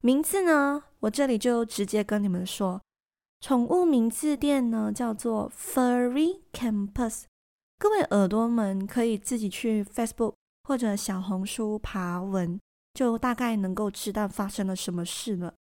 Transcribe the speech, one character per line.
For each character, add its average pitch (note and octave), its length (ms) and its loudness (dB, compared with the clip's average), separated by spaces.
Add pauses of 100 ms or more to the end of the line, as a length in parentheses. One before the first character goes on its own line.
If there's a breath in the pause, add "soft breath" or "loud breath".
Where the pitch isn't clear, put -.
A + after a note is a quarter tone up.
名 C4 220 4
字 F#4+ 200 0
呢， C#4+ 400 2 (180)
我 G#3+ 80 0
这 C#4 180 0
里 A#3+ 100 2
就 A#3 280 2
直 G#3 200 -4
接 G#3 160 0
跟 G#3 220 -2
你 G3+ 60 0
们 F3+ 160 -2
说， F#3+ 360 -4 (600)
宠 A#3+ 240 2
物 F4+ 180 4
名 B3 260 4
字 D4 280 0
店 C#4 320 2
呢， A3 240 0
叫 A3+ 200 -2
做 G#3+ 440 -2
Furry B3 840 2 (140)
Campus。 A3 720 -2 (540)
各 G#4 120 2
位 G#4 140 4
耳 G3+ 220 4
朵 A3 220 2
们 G3 400 0
可 A#3+ 160 0
以 A3+ 140 2
自 A#3 200 -4
己 G#3+ 120 -2
去 G#3+ 340 0
Facebook A3+ 520 -4 (280)
或 C4+ 140 -2
者 A3 180 0
小 F#3+ 260 -4
红 F#3+ 240 -4
书 G#3+ 340 -4
爬 F3+ 420 -6
文， F#3+ 360 -2 (360)
就 A#3 240 0
大 B3 180 0
概 A3+ 220 0
能 F#3 180 -2
够 G#3 160 -2
知 G3+ 220 -8
道 G#3 120 2
发 G3 220 -4
生 G3+ 180 -4
了 F#3+ 80 0
什 F3+ 200 -6
么 F3 100 -2
事 G3+ 320 -6
了。 F3 180 -6 (120)